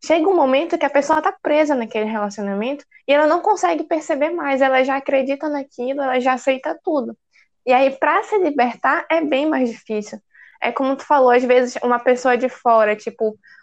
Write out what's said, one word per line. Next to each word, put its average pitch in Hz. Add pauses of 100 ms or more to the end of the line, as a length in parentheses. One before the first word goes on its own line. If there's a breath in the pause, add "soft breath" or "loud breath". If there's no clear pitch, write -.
chega 320
um 370
momento 311
que 302
a 277
pessoa 294
tá 381 (100)
presa 302
naquele 226
relacionamento 208 (220 soft breath)
e 269
ela 302
não 339
consegue 359
perceber 311
mais, 285
ela 262
já 269
acredita 277
naquilo, 277
ela 254
já 254
aceita 262
tudo. 247 (480 soft breath)
E 254
aí, 269
pra 330
se 427
libertar, 285
é 330
bem 294
mais 262
difícil. 214 (420 soft breath)
É 240
como 269
tu -
falou, 269
às 247
vezes, 247
uma 240
pessoa 247
de 247
fora, 220
tipo, 214 (260 soft breath)